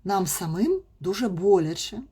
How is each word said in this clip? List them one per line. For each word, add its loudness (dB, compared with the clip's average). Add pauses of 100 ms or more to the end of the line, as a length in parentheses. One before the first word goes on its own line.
нам 0
самим -2 (180)
дуже -2
боляче 2 (100)